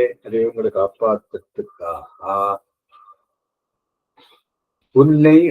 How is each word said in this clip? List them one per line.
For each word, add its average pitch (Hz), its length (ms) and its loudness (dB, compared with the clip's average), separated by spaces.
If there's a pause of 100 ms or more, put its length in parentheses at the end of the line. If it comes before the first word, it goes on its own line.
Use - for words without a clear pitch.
(220)
எளியவங்களை 113 500 -4
காப்பாத்துறதுக்காக 98 1800 -8 (2500)
உன்னை 151 420 6 (140)